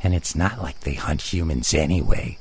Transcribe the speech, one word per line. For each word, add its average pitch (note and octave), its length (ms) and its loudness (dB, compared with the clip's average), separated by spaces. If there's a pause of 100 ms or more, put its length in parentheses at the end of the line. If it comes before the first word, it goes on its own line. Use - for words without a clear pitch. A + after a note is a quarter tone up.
and F2+ 140 2
it's - 200 -2
not G2 260 0
like C#2+ 200 -6
they C#2+ 120 -4
hunt D2 280 -4
humans D#2+ 520 -2
anyway - 680 2